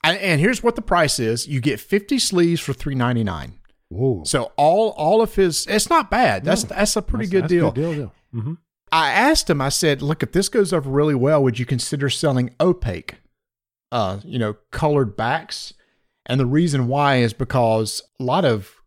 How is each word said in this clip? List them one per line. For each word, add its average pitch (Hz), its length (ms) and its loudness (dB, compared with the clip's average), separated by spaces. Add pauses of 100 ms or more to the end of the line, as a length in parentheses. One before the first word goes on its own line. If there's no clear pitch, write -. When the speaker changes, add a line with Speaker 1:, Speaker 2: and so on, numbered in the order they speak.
Speaker 1:
And, 165 160 2
and 180 220 2
here's 220 200 2
what 233 140 0
the 233 80 -6
price 170 360 0
is. 117 280 -2
You 139 140 -4
get 151 180 -2
fifty 208 400 -2
sleeves 170 420 2
for 139 120 -6
three - 220 -6
ninety-nine. 110 580 -2 (360)
Speaker 2:
Whoa. 104 360 -2
Speaker 1:
So 123 320 -2
all, 185 340 2
all 180 300 2
of 214 140 0
his, 185 320 0
it's 214 220 0
not - 220 2
bad. 156 320 2
That's, 170 240 0
Speaker 2:
No. - 80 -12
Speaker 1:
that's 208 200 0
a 202 60 -2
pretty 214 240 -4
Speaker 2:
That's, 175 60 -6
Speaker 1:
good 190 120 2
Speaker 2:
that's 165 100 0
a - 20 2
Speaker 1:
deal. 170 160 2
Speaker 2:
good 131 100 -4
deal, 165 120 -4
deal. 143 200 -8 (200)
Mm-hmm. 120 200 -6 (380)
Speaker 1:
I 156 200 2
asked 254 380 2
him, 151 120 2
I 135 80 0
said, 143 340 0
"Look, 147 200 -2
if - 80 -6
this 190 180 0
goes 202 240 0
over 143 160 -2
really 147 260 2
well, 139 280 2
would 123 160 2
you 123 60 -2
consider 139 440 -4
selling 127 500 0
opaque, 170 560 -2 (760)
uh, 101 320 -2
you 120 160 -6
know, 107 160 -2 (160)
colored 143 440 0
backs?" - 580 -6 (520)
And 131 140 0
the 131 60 2
reason 143 420 2
why 139 300 2
is 117 160 2
because 113 680 0 (180)
a 131 40 -6
lot 151 220 0
of 110 260 0 (160)